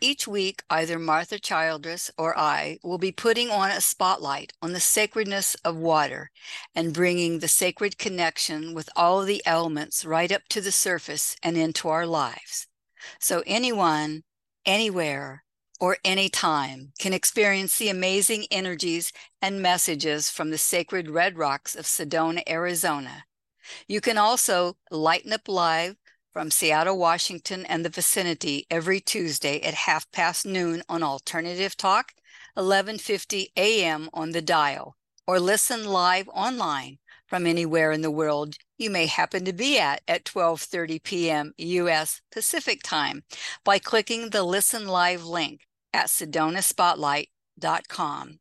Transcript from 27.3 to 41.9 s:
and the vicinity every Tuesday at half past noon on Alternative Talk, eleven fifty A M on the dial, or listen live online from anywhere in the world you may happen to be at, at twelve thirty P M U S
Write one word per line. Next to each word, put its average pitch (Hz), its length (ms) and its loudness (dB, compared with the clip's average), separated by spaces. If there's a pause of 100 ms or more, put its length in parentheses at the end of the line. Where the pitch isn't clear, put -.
and 170 180 -2
the 170 40 -2
vicinity 165 840 0
every 170 300 0
Tuesday 151 600 -2
at 156 140 -2
half 156 380 0
past 170 340 0
noon 175 420 -2
on 165 140 -2
Alternative 175 720 -4
Talk, 208 360 2 (440)
eleven 196 400 2
fifty 196 600 -4
A 208 260 4
M 160 320 -2
on 165 160 -4
the 170 100 -4
dial, 147 560 0 (300)
or 180 140 4
listen 214 440 2
live 185 440 2
online 175 680 -4 (280)
from 180 180 -2
anywhere 165 460 4
in 156 120 0
the 160 100 0
world 147 420 0 (240)
you 220 100 -2
may 180 180 2
happen 170 380 0
to 185 80 -2
be 247 280 2
at, 143 260 0
at 170 180 -2
twelve 170 360 0
thirty 160 400 -4
P 175 280 -2
M 151 300 0
U 175 300 0
S 160 320 0 (100)